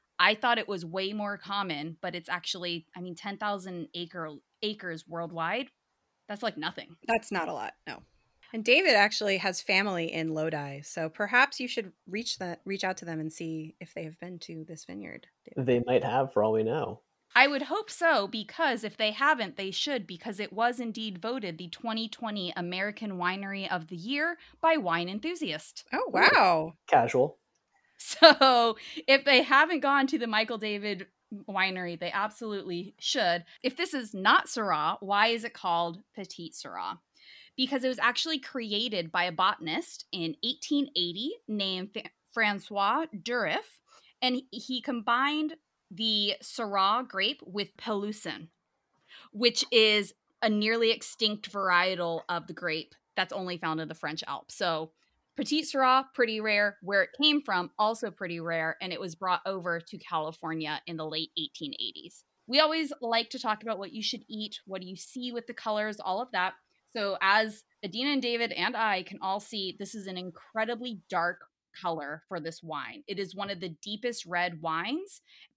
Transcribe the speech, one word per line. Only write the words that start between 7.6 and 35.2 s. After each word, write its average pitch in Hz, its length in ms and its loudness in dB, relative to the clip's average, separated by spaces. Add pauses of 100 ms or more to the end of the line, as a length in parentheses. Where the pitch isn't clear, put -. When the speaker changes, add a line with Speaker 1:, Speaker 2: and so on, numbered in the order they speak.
Speaker 2:
no. 131 160 -12 (500)
And 226 120 -6
David 277 300 6
actually 202 420 4
has 180 240 -2
family 190 500 0
in 160 220 -2
Lodi, 147 480 -4
so 160 260 -6
perhaps 247 540 2
you 247 80 -4
should 196 240 -6 (120)
reach 214 340 -6
the, 175 260 -6
reach 196 180 -4
out 185 140 -2
to 175 80 -14
them 160 160 -4
and 156 100 -4
see 160 480 -8
if - 140 -16
they 165 100 -8
have 160 160 -12
been 175 200 -12
to 160 280 -12
this 165 160 -14
vineyard, - 440 -14 (180)
David. 131 200 -4
Speaker 3:
They 120 200 6
might 123 180 4
have, 131 300 0
for 104 100 4
all 110 80 4
we 110 120 2
know. 113 380 -2 (320)
Speaker 1:
I 262 140 8
would 285 140 -2
hope 370 280 -4
so, 277 380 2
because 220 560 -2
if 208 140 -8
they 214 140 2
haven't, 240 440 0
they 196 160 -6
should, 240 340 -4
because 202 360 -8
it 202 100 -6
was 233 300 0
indeed 214 400 -6
voted 214 360 -6
the 175 120 -12
twenty 220 400 -6
twenty 208 480 -6
American 196 540 -4
Winery 190 600 -4
of 165 160 -4
the 185 80 -10
Year 285 420 -4 (220)
by 320 160 6
Wine 175 320 0
Enthusiast. 214 840 -6
Speaker 2:
Oh, 294 60 0 (100)
Speaker 3:
Ooh. - 20 -6
Speaker 2:
wow. 180 600 6 (140)
Speaker 3:
Casual. 127 500 4 (600)
Speaker 1:
So 254 800 8 (300)
if 269 160 8
they 262 200 8
haven't 285 360 6
gone 277 280 6
to 311 100 0
the 233 100 -2
Michael 220 300 0
David 208 500 -4 (400)
Winery, 185 500 -2
they 175 140 -6
absolutely 196 880 -6
should. 175 460 0 (180)
If 254 140 -2
this 359 160 -2
is 247 200 -6
not 202 340 6
Syrah, 175 520 0
why 202 280 4